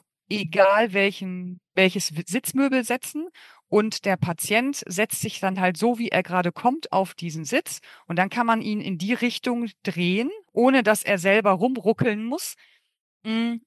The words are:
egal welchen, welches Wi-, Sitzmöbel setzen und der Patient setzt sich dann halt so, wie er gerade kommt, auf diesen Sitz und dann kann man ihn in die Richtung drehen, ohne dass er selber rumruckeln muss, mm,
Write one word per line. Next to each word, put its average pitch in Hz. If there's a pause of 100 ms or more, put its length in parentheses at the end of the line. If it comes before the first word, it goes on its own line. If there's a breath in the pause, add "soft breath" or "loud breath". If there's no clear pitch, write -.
(280)
egal 196
welchen, 185 (160)
welches 185
Wi-, 170
Sitzmöbel 262
setzen 302 (400 loud breath)
und 208
der 190
Patient 226
setzt 190
sich -
dann 190
halt 185
so, 226
wie 233
er 185
gerade 175
kommt, 262
auf 190
diesen 160
Sitz - (300 loud breath)
und 170
dann 190
kann 233
man 226
ihn 208
in 180
die 196
Richtung 240 (140)
drehen, 180 (220)
ohne 254
dass 208
er 190
selber 196
rumruckeln 220
muss, 262 (680 soft breath)
mm, 226